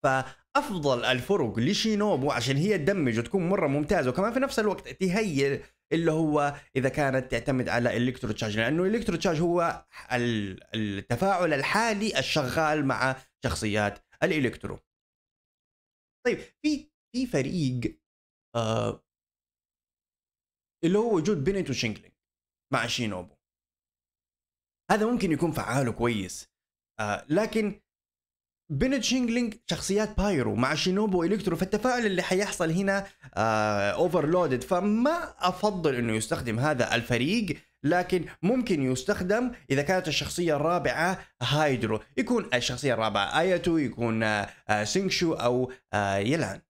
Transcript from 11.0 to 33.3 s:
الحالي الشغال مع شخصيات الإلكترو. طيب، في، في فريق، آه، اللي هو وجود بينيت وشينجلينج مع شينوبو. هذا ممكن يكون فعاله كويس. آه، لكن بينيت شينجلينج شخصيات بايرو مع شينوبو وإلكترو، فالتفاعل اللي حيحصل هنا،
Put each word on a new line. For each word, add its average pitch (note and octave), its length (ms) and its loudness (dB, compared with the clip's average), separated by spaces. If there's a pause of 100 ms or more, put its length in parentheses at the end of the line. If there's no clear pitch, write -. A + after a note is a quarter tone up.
الحالي G#3 680 0
الشغال D3 680 0
مع B2+ 300 0 (280)
شخصيات G#2 540 0 (240)
الإلكترو. D3 560 -2 (1500)
طيب، A#3 120 0
في، - 520 -6 (220)
في B3+ 140 -4
فريق، C3 720 -2 (580)
آه، A2 480 -2 (1800)
اللي F3+ 140 4
هو A3+ 160 2
وجود E3 300 0
بينيت F#3 260 0
وشينجلينج - 440 -4 (580)
مع A#2+ 140 0
شينوبو. G2+ 480 -4 (1600)
هذا G#3 160 4
ممكن F#3+ 260 0
يكون D#3 200 0
فعاله A#2 400 -2
كويس. A2 560 -4 (520)
آه، G#2 280 -4
لكن G#3 520 0 (920)
بينيت B3+ 300 2
شينجلينج A#3+ 520 0 (120)
شخصيات G#3 520 -2
بايرو D3+ 360 2
مع B2+ 200 2
شينوبو F#3 460 0
وإلكترو، F3 360 0
فالتفاعل G#3+ 500 0
اللي F3+ 160 0
حيحصل F#3 480 0
هنا، G3 360 0 (280)